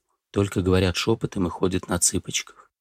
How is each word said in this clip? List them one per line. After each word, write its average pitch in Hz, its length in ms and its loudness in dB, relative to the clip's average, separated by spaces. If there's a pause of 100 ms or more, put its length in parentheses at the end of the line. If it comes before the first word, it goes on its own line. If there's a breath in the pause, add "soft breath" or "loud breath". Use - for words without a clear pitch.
(320)
только 101 300 0
говорят 92 340 2
шёпотом 104 520 0
и - 20 -2
ходят 92 380 -2
на 87 120 -2
цыпочках. - 720 -4 (120)